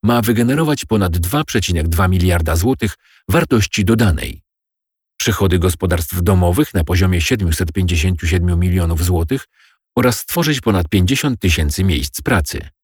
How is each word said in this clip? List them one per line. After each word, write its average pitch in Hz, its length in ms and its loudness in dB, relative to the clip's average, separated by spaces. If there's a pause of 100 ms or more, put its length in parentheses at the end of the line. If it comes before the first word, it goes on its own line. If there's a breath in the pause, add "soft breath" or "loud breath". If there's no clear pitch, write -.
ma 117 180 2
wygenerować 123 640 0
ponad 90 320 0
dwa 92 260 -2
przecinek 87 440 -2
dwa 85 200 0
miliarda 85 480 0
złotych 110 400 -2 (340 soft breath)
wartości 104 560 0
dodanej. 95 560 0 (760)
Przychody 95 420 0
gospodarstw 90 600 -2
domowych 90 520 2
na 92 100 0
poziomie 90 380 2
siedmiuset 82 500 -2
pięćdziesięciu 87 560 0
siedmiu 87 300 0
milionów 87 460 0
złotych 87 420 -2 (520 soft breath)
oraz 123 220 2
stworzyć 151 420 -2
ponad 95 280 0
pięćdziesiąt 113 500 0
tysięcy 82 440 0
miejsc 78 380 -2
pracy. - 480 -2 (140)